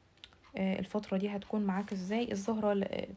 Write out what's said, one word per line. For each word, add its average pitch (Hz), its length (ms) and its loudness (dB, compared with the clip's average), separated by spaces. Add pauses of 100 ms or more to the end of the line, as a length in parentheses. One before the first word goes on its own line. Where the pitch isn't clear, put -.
(560)
آه، 190 220 2
الفترة 196 380 -2
دي 196 120 0
هتكون 202 340 -2
معاك 202 300 0
إزاي؟ 208 400 0
الزهرة 214 400 2
ل-، - 340 0 (100)